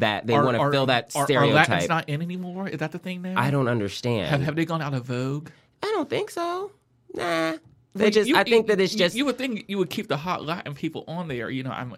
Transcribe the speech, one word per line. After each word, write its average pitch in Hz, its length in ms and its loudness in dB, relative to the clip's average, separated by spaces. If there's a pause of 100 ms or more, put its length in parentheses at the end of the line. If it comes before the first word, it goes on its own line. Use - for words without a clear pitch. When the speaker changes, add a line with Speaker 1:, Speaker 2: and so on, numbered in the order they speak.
Speaker 1:
that, 107 260 0
they 117 60 2
Speaker 2:
Our, 143 100 6
Speaker 1:
wanna 123 140 2
Speaker 2:
our, 143 160 2
Speaker 1:
fill 135 140 2
that 123 280 2
Speaker 2:
our, 143 100 2
Speaker 1:
stereotype. 143 440 6
Speaker 2:
our - 60 4
Latin's 87 140 2
not 165 200 0
in 147 120 -2
anymore? 180 460 -6
Is 147 120 -6
that 156 120 -4
the 180 60 -10
thing 180 240 -8
now? 185 160 -4
Speaker 1:
I 123 120 2
don't 139 200 2
understand. 110 580 0
Speaker 2:
Have, 139 140 2
have 147 160 -2
they 165 80 2
gone 165 160 -4
out 139 120 -4
of 123 120 -4
vogue? 131 440 -4 (320)
Speaker 1:
I - 40 -4 (100)
don't 349 140 -2
think 403 220 -4
so. 359 400 -6 (420)
Nah. 160 400 -2 (400)
They 202 120 2
Speaker 2:
Well, 214 60 6
Speaker 1:
just, 208 180 4
Speaker 2:
you, 165 60 4
Speaker 1:
I 196 80 6
think 226 240 4
Speaker 2:
you, 208 80 4
Speaker 1:
that 185 60 4
it's 185 120 2
Speaker 2:
you, 220 60 -2
Speaker 1:
just 175 160 4
Speaker 2:
you 262 100 0
would 262 120 -2
think 254 320 -4
you 202 80 -4
would 180 140 0
keep - 180 -6
the 139 80 -2
hot 165 260 -4
Latin 156 300 -6
people 147 340 -8
on 165 220 -6
there, 117 200 -4
you 127 140 -4
know, 127 80 -6
I'm, 120 260 -8